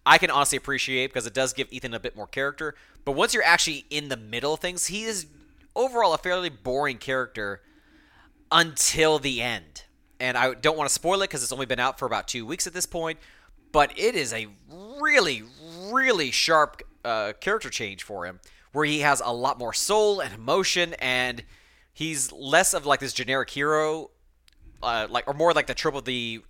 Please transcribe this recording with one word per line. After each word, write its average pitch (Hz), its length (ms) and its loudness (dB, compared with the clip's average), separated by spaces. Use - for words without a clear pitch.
I 143 120 10
can 175 140 2
honestly 143 260 2
appreciate 131 500 -2
because 123 200 -6
it 107 60 -10
does 131 200 0
give 135 160 -6
Ethan 123 240 -10
a 113 60 -8
bit 120 160 -10
more 104 120 -14
character. 143 480 -6
But 143 80 -2
once 175 220 0
you're 214 100 2
actually 160 460 4
in 147 180 -6
the 135 100 -6
middle 117 360 -4
of 156 80 -6
things, 180 260 -4
he 208 160 -6
is 208 240 -8
overall 233 380 2
a 156 40 2
fairly 180 320 -2
boring 131 480 -2
character 117 640 -4
until 156 680 4
the 131 220 -4
end. 113 420 -6
And 127 180 -2
I 127 160 2
don't 151 240 0
wanna 143 120 -2
spoil 190 320 0
it 190 80 -2
'cause 135 140 -6
it's 117 80 -4
only 131 140 -4
been 123 140 -2
out 127 200 0
for 139 60 -4
about 110 240 -4
two 117 160 -8
weeks 151 200 -6
at 175 80 -8
this 175 120 -4
point, 165 340 -6
but 143 240 6
it 233 180 0
is 135 160 0
a 113 160 -4
really, 208 720 0
really 226 400 2
sharp, 151 520 2
uh, 107 380 0
character 196 280 -2
change 98 340 -8
for 95 220 -8
him, 92 140 -12
where 147 140 0
he 151 140 0
has 143 260 4
a 120 80 -2
lot 123 240 0
more 117 160 -6
soul 208 480 2
and 113 120 -6
emotion, 170 680 0
and 127 440 -2
he's 151 400 -4
less 143 420 2
of, 156 120 -4
like, 139 140 4
this 135 140 -6
generic 131 360 -2
hero, 156 600 0
uh, 113 260 -2
like, 120 180 -2
or 139 60 -2
more 160 200 4
like 151 120 2
the 131 80 -4
trope 147 220 -2
of 131 100 -8
the 117 440 -6